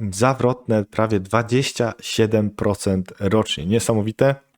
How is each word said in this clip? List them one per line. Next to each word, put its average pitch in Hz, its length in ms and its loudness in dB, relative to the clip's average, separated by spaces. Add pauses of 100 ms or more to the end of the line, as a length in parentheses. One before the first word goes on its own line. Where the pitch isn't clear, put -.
(100)
zawrotne 117 720 0
prawie 110 360 0
dwadzieścia 113 800 0
siedem 107 500 0
procent 95 720 -2
rocznie. 98 460 0
Niesamowite, 113 680 0 (240)